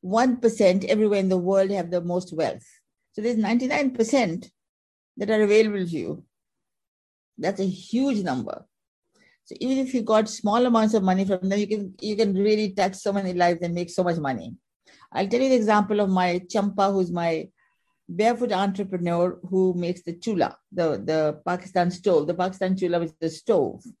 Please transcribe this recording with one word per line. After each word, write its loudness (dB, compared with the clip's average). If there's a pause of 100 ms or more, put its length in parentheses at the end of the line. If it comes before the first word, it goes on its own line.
one 2
percent 2
everywhere 2
in 0
the 2
world 2
have -4
the -2
most -4
wealth. -4 (480)
So -10
there's 0
ninety-nine 0
percent 0 (680)
that -6
are 4
available 4
to -6
you. -8 (1120)
That's -4
a 0
huge -2
number. -6 (800)
So -18
even 0
if -4
you 0
got 4
small 0
amounts 4
of 4
money 2
from -2
them, 0
you 0
can, -6
you -4
can 2
really 2
touch 0
so -4
many -2
lives 2
and -4
make -6
so -2
much 0
money. -6 (560)
I'll -2
tell 0
you 2
the 4
example 2
of 2
my 2
Champa, 0
who's 0
my -4 (580)
barefoot 0
entrepreneur -2 (100)
who 2
makes -4
the -10
chula, -2 (160)
the, -2
the -2
Pakistan -2
stove. 0
The -4
Pakistan -2
chula, -2
which -4
is -20
the -4
stove -2 (180)